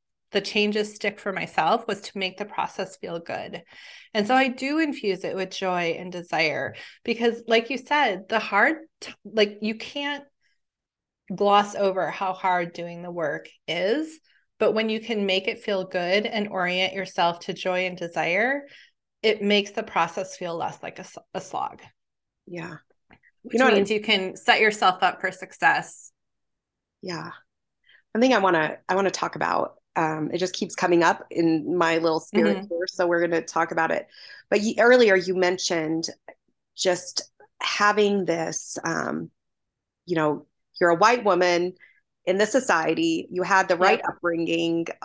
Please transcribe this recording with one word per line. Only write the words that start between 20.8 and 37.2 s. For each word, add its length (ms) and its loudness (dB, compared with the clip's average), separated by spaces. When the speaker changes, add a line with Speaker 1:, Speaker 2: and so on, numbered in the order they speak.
Speaker 1:
like 140 -14
a 40 -12
s-, 160 -18
a 60 -6
slog. 420 -8
Speaker 2:
Yeah. 300 -12
Speaker 1:
Which 120 -6
Speaker 2:
You 40 4
know 60 6
what 80 6
I 40 6
Speaker 1:
means 140 2
you 100 0
can 360 0
set 240 2
yourself 420 2
up 180 2
for 120 -4
success. 800 -2
Speaker 2:
Yeah. 300 -8
I 60 0
think 140 6
I 40 6
wanna, 400 2
I 60 0
wanna 160 2
talk 240 -4
about, 440 -2
um, 360 -2
it 60 -2
just 160 -4
keeps 220 -6
coming 260 4
up 300 2
in 440 0
my 220 2
little 220 0
spirit 380 0
Speaker 1:
Mm-hmm. 140 -12
Speaker 2:
here, 140 -4
so 220 -2
we're 180 2
gonna 160 0
talk 300 -2
about 180 0
it. 160 -4
But 120 2
you, 180 -2
earlier 380 8
you 180 0
mentioned 720 0
just 560 -2